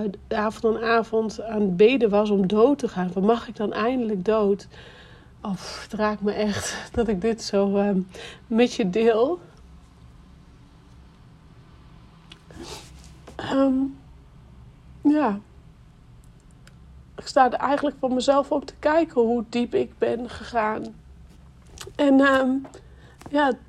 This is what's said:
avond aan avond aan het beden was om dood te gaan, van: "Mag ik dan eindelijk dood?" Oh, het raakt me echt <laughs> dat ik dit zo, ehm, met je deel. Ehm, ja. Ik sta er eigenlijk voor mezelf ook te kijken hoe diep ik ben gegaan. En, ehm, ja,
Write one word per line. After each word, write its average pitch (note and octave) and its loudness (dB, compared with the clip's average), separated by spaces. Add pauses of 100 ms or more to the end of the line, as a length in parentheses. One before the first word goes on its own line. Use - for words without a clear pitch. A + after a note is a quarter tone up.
(280)
avond A3 -2
aan A3 -6
avond A3+ 0
aan A3 -4
het F#3+ 0
beden A3 6
was G#3 2
om G3 2
dood A3+ 4
te A#3 -4
gaan, F3+ -4
van: F#3+ -2
"Mag A3+ 2
ik A3+ -14
dan G#3 -4
eindelijk A3 -2
dood?" G#3 0 (800)
Oh, G3+ -4 (300)
het - -20
raakt G#3 -2
me G3+ -2
echt G3+ -4
<laughs> - -16
dat A3+ 0
ik G3 -2
dit A3 -2
zo, G3 0
ehm, G3+ 2 (460)
met A#3+ 2
je G3 -2
deel. A3+ 2 (4000)
Ehm, C4+ 0 (1300)
ja. C#4+ 2 (1800)
Ik - -16
sta B3+ 4
er - -4
eigenlijk C#4+ -2
voor B3+ 0
mezelf C#4 2
ook C#4+ -2
te - -16
kijken D4+ 2
hoe A#3 0
diep A#3+ -4
ik B3 -2
ben A#3 -2
gegaan. G#3+ -4 (1120)
En, C#4 4
ehm, C4+ 4 (800)
ja, C#4+ 2 (160)